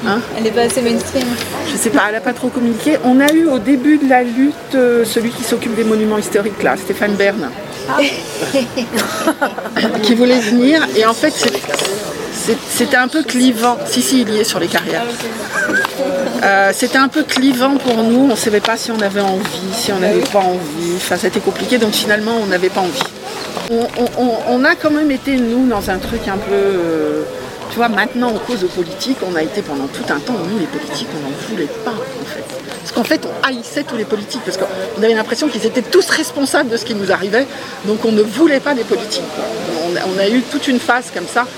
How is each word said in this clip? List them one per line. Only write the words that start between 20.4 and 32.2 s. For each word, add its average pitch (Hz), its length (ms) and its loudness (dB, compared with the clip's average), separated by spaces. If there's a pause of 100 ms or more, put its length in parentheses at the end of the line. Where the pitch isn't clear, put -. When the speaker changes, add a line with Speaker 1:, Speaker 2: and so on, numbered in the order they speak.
Speaker 1:
Enfin, 185 200 -2
c'était 190 220 0
compliqué. 196 400 0
Donc 214 140 2
finalement, 214 480 0
on 208 40 0
n'avait 180 240 2
pas 190 120 0
envie. 180 200 -2 (680)
On, 233 160 0 (100)
on, 240 260 0
on, 247 80 2 (160)
on 247 160 2
a 330 120 4
quand 311 140 0
même 302 220 2
été, 269 240 -2
nous, 247 320 2
dans 208 220 0
un 185 80 0
truc 220 300 -4
un 196 100 -2
peu, 202 160 -2
euh, 165 680 0 (460)
tu - 60 -10
vois, 233 140 2
maintenant, 226 440 0
on 202 60 -2
cause 220 240 -4
aux 185 40 0
politiques. 185 500 -2 (120)
On 180 60 -2
a 160 80 2
été - 180 -2
pendant 139 260 -4
tout - 220 -8
un 143 100 0
temps, 151 140 -4 (160)
nous, 214 100 0
les 165 60 0
politiques, 139 480 -6
on 147 160 -6
n'en 143 60 -6 (140)
voulait 175 180 -4 (160)
pas, 240 80 -4
en - 340 -8